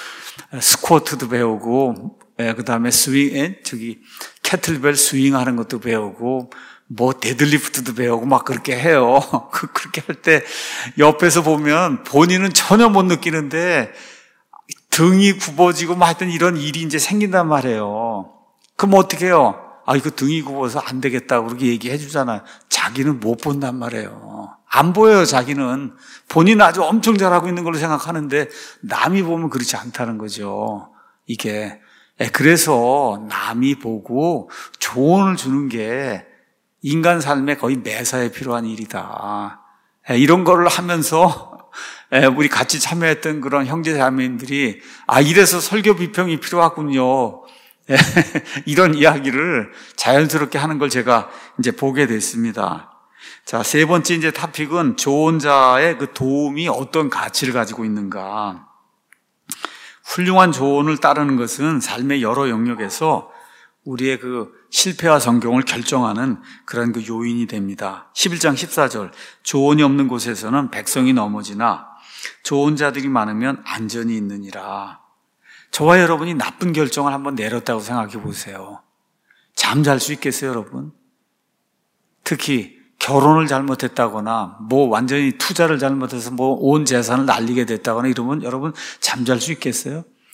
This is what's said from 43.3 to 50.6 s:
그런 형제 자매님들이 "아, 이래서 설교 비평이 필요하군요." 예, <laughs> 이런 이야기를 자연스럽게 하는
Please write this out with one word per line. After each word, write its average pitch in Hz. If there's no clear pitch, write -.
그런 135
형제 156
자매님들이 131
"아, 123
이래서 170
설교 208
비평이 175
필요하군요." 135
예, 135
<laughs> -
이런 156
이야기를 143
자연스럽게 147
하는 156